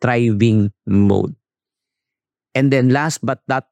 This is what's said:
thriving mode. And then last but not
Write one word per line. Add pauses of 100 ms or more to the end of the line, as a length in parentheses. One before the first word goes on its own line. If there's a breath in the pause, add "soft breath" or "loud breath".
thriving (160)
mode. (1200)
And
then
last
but
not